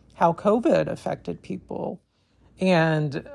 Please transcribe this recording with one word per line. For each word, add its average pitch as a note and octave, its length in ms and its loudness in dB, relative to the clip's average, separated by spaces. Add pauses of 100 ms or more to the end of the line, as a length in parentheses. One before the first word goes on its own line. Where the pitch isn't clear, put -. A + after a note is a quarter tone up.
(140)
how E3+ 180 4
covid G#3 540 2
affected - 540 -8
people. - 640 -10 (580)
And, D#3+ 760 0